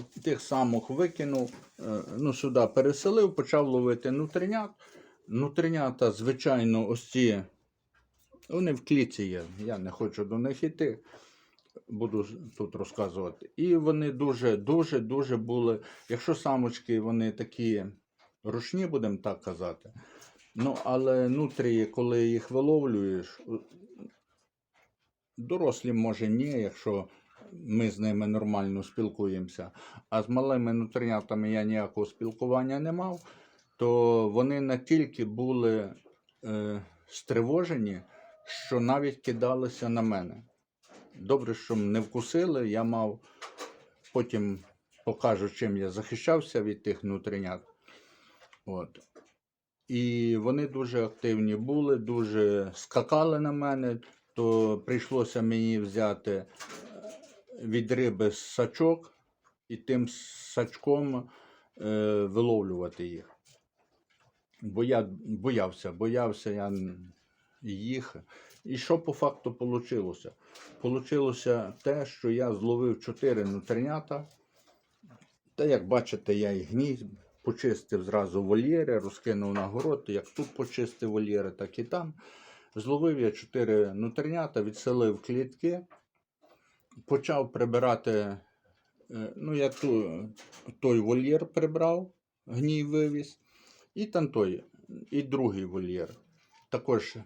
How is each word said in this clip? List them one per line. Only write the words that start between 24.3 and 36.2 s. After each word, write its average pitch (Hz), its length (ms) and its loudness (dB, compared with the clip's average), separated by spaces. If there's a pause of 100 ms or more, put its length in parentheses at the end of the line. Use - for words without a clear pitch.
дорослі, 127 560 -2
може, 113 360 0
ні, 123 220 2
якщо 104 580 -4 (440)
ми 113 380 0
з 92 80 -6
ними 107 280 0
нормально 104 560 0
спілкуємося, 95 880 -4 (400)
а 110 120 2
з 107 60 -10
малими 123 440 2
нутринятами 110 800 0
я 110 140 2
ніякого 107 420 -2
спілкування 127 720 -2
не 160 120 -2
мав, 180 280 -4 (560)
то 120 520 4
вони 127 320 2
настільки 131 640 0
були, 113 720 0 (500)